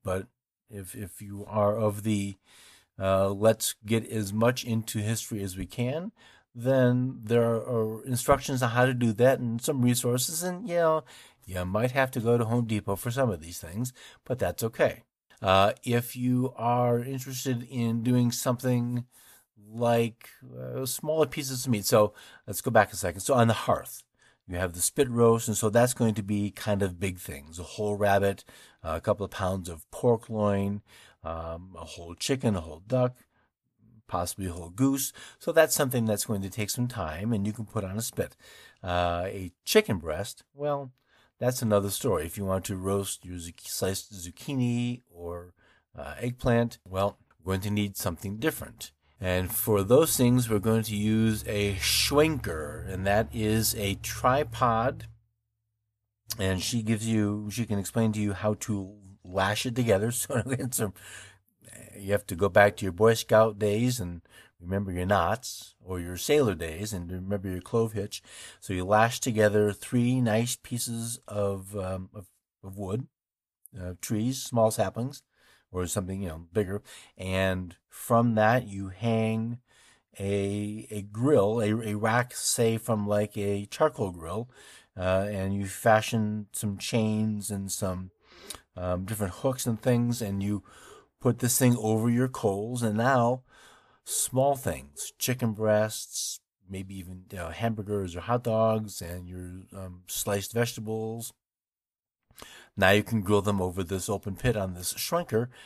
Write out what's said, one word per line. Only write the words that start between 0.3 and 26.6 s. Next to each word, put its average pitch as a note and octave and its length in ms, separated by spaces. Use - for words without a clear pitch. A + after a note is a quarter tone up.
if, G2 260
if G#2 260
you G2+ 240
are G#2 320
of G#2 260
the, G2+ 340
uh, F#2+ 320
let's G#2 460
get A2 240
as G#2+ 240
much A#2 300
into A2+ 360
history G#2+ 440
as F#2 140
we F#2+ 80
can, C#3+ 460
then B2+ 680
there A#2 200
are A2+ 640
instructions C3+ 560
on B2 80
how B2 160
to C3 80
do A#2+ 200
that B2 260
and A#2 220
some C#3+ 200
resources, B2+ 600
and, F3+ 240
you E3+ 80
know, D#3+ 280
you F2+ 200
might G#2+ 260
have C3 200
to C3 80
go A#2 180
to A#2+ 80
Home A#2 200
Depot G#2 300
for A#2+ 160
some B2+ 180
of E2+ 120
these E2+ 180
things, G#2 340
but B2 140
that's F2+ 240
okay. - 400
Uh, G2 320
if A#2+ 320
you B2 400
are A#2+ 440
interested C3 720
in A#2 340
doing B2 280
something B2 720
like, A#2 560
uh, B2+ 280
smaller D#3 400
pieces C3+ 400
of C3 60
meat, G#2 140
so G#2+ 280
let's - 140
go C3 100
back A2 220
a - 20
second. F#2 260
So - 120
on A#2 140
the A2+ 60
hearth, - 500
you F2+ 100
have F2+ 160
the F2 80
spit C3 280
roast, A#2 380
and G#2+ 100
so A2 120
that's A#2+ 240
going A2+ 220
to G#2+ 80
be G2+ 280
kind G2+ 320